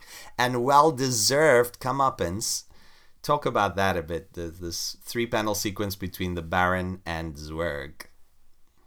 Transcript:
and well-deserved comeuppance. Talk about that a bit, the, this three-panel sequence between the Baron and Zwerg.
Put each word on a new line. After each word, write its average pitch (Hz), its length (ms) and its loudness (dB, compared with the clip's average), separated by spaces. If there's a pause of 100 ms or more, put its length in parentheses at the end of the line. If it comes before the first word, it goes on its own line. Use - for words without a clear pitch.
(380)
and 123 260 2
well-deserved 131 1160 4
comeuppance. 127 840 -2 (580)
Talk 147 240 0
about 104 300 0
that 95 220 2
a 85 60 -4
bit, 80 300 -8
the, 85 100 -8
this 85 600 -8
three-panel 113 520 -2
sequence 101 420 -4
between 90 380 -6
the 85 60 -4
Baron 90 640 0
and 82 300 -6
Zwerg. 76 580 -6 (920)